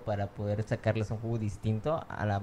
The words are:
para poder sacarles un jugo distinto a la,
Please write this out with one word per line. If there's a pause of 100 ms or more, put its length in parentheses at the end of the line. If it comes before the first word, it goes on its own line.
para
poder
sacarles
un
jugo
distinto
a
la,